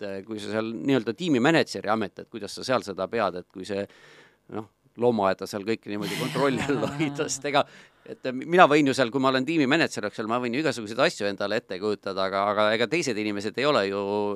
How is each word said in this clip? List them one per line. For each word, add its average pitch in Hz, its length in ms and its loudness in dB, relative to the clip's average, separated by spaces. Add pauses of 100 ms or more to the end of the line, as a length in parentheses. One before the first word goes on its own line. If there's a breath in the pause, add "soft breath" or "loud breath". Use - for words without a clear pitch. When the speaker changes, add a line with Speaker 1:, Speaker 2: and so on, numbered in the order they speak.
Speaker 1:
äh, 98 200 -8
kui 107 160 -10
sa 101 120 -8
seal 110 220 -2
nii-öelda 123 420 0
tiimimänedžeri 135 720 2
amet, 104 300 -2
et 95 100 -14
kuidas 101 260 -10
sa 95 120 -10
seal 123 160 0
seda 92 240 -6
pead, 95 320 -2
et - 80 -14
kui 95 200 -14
see, 101 160 -4 (680 soft breath)
noh, 107 160 -10 (300)
loomaaeda 104 480 2
seal 104 180 -6
kõike 110 240 -4
niimoodi 104 300 -6
kontrolli 127 460 0
all 143 220 0
Speaker 2:
<laughs> - 20 -2
Speaker 1:
hoida, 143 420 -4
sest - 160 -8
ega, 143 160 2 (440 loud breath)
et - 180 -16 (100)
mina 156 320 4
võin 147 240 6
ju 123 60 2
seal, 123 160 2
kui 135 100 0
ma 131 80 4
olen 131 160 2
tiimimänedžer, 139 640 2
eks - 160 -8
ole, 107 80 -6
ma 123 100 0
võin 120 140 -4
ju 143 80 -2
igasuguseid 117 360 -2
asju 135 300 2
endale 101 300 -2
ette - 180 -10
kujutada, 98 480 -2
aga, 98 240 0
aga 107 240 2
ega 113 160 2
teised 135 300 0
inimesed 104 420 -2
ei 139 60 2
ole 131 180 4
ju 98 140 -2 (360)